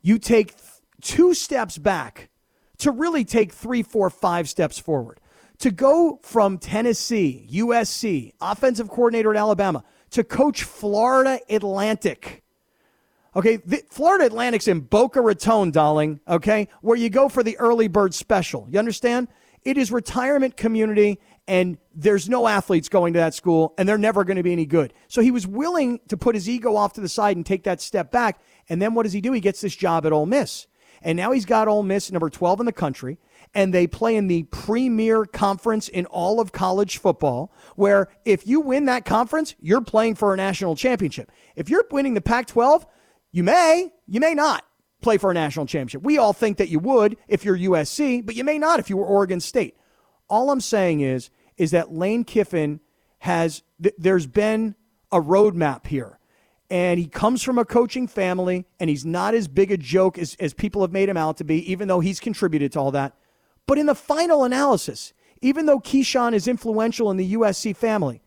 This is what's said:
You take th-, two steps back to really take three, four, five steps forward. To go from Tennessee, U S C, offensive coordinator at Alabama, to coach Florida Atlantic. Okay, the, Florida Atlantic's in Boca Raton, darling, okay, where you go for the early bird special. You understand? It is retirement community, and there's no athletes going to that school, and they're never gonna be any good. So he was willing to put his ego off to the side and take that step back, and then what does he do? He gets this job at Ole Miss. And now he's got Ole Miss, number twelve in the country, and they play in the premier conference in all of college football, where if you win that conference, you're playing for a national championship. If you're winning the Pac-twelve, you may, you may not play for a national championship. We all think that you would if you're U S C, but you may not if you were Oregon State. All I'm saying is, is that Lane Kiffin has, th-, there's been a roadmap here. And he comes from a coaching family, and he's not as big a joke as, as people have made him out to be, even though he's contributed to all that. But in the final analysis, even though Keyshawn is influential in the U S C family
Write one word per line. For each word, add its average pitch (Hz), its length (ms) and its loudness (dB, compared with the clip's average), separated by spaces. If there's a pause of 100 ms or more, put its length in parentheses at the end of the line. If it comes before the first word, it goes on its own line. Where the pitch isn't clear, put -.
You 208 180 2
take 220 380 0
th-, - 60 -20 (380)
two 359 320 2
steps 233 460 -4
back 151 520 -6 (480)
to 294 120 0
really 294 340 -2
take 214 280 0
three, 233 300 -6
four, 190 280 -2
five 175 380 -4
steps - 300 -4
forward. 127 420 -6 (380)
To 254 120 0
go 277 520 2
from 196 360 0
Tennessee, 214 920 -2
U 226 240 -2
S 233 160 0
C, 151 500 -6
offensive 214 480 -2
coordinator 226 440 0
at 214 40 0
Alabama, 202 480 0 (260)
to 233 140 0
coach - 400 0
Florida 254 760 0 (100)
Atlantic. 202 920 -4 (920)
Okay, 220 220 2
the, 190 320 -4
Florida 339 380 2
Atlantic's 233 420 -2
in 175 120 2
Boca 240 420 2
Raton, 208 480 2
darling, 151 580 2
okay, 202 400 0 (140)
where 226 160 2
you 233 100 -2
go 269 220 4
for 254 120 0
the 226 140 -2
early 233 320 2
bird 190 240 2
special. 151 560 -2
You 165 100 0
understand? 240 500 -2 (340)
It 269 160 -2
is 226 120 0
retirement 254 680 -2
community, 214 600 0 (300)
and 185 300 0 (160)
there's 175 340 0
no 240 180 2
athletes 190 440 0
going 175 240 2
to 170 60 4
that 160 120 0
school, 160 460 0
and 190 100 2
they're 214 80 2
never 208 280 2
gonna 180 180 -2
be 175 100 0
any 165 140 -2
good. 143 260 0 (160)
So 240 140 2
he 247 80 6
was 233 160 -2
willing 262 640 -2
to 208 100 -4
put 233 160 0
his 190 120 -4
ego 226 300 -2
off 202 180 0
to 220 60 -14
the 185 80 -6
side 208 300 0
and 170 80 -8
take 190 160 -4
that 180 180 -4
step 175 320 -6
back, 233 260 0 (300)
and 170 140 -2
then 226 100 0
what 226 120 0
does 190 100 -4
he 202 80 -4
do? 247 100 -2
He 240 80 0
gets 190 220 -2
this 196 120 -6
job 165 300 0
at 156 80 2
Ole 151 140 2
Miss. 240 400 -2 (340)
And 165 160 -2
now 202 160 -2
he's 233 140 0
got 220 220 2
Ole 208 160 2
Miss, 190 280 -2
number 165 160 -2
twelve 180 320 0
in 240 60 -2
the 226 60 -2
country, 135 460 -6 (360)
and 190 180 2
they 180 140 4
play 226 280 -2
in 208 120 0
the 170 160 0
premier 220 840 0
conference 208 640 -2
in 180 180 -4
all 180 320 -2
of 214 140 -2
college 190 460 -2
football, 147 520 -2 (260)
where 196 320 4 (180)
if 196 200 2
you 277 140 2
win 285 240 0
that 247 220 0
conference, 247 520 -2
you're 196 220 2
playing 220 360 0
for 202 180 2
a - 20 -2
national 190 400 -2
championship. 208 560 -4 (240)
If 160 140 -8
you're 370 200 2
winning 277 220 0
the 208 80 0
Pac-twelve, 247 640 2 (480)
you 175 80 0
may, 330 480 4 (160)
you 202 140 -2
may 320 140 2
not 285 280 0 (380)
play 220 160 2
for 190 140 2
a 180 40 0
national 151 300 -2
championship. 139 380 -8
We 294 160 2
all 214 160 4
think 208 240 -2
that 190 100 0
you 160 100 -2
would 214 380 2 (120)
if 208 180 -2
you're 190 100 2
U 180 200 0
S 190 120 -2
C, 254 320 -2
but 220 140 -12
you 247 100 -6
may 302 140 0
not 311 200 2
if - 120 -6
you 190 80 -2
were 196 80 -2
Oregon 190 340 2
State. 190 340 -4 (540)
All 240 220 0
I'm 269 100 0
saying 180 400 0
is, 131 300 -2 (260)
is 160 140 0
that 165 220 0
Lane 202 320 -2
Kiffin 156 560 -2 (400)
has, 165 420 -2 (200)
th-, 196 140 2
there's 175 300 2
been 214 480 -2 (360)
a 185 80 2
roadmap 170 680 2
here. 123 320 -6 (500)
And 175 320 0
he 170 60 -4
comes 220 360 -2
from 254 140 -2
a 233 80 2
coaching 247 420 0
family, 180 600 -2 (120)
and 160 120 -2
he's 143 160 -4
not 180 280 -2
as 214 140 0
big 190 240 2
a 190 60 -2
joke 175 400 0
as, 165 200 -8
as 165 140 -4
people 202 300 -4
have 175 100 -2
made 196 160 0
him 190 80 -2
out 160 220 -2
to 165 60 -10
be, 160 280 -2
even 190 160 -6
though 180 120 2
he's 180 200 -2
contributed 156 520 -2
to 151 80 -4
all 139 120 -2
that. 139 240 -4 (500)
But 277 120 2
in 302 80 0
the 285 80 2
final 311 500 0
analysis, 254 720 -2 (260)
even 277 240 0
though 285 160 4
Keyshawn 240 540 0
is 196 120 0
influential 226 640 -2
in 190 60 -2
the 190 100 -2
U 220 200 0
S 196 100 0
C 214 160 -6
family 185 540 -2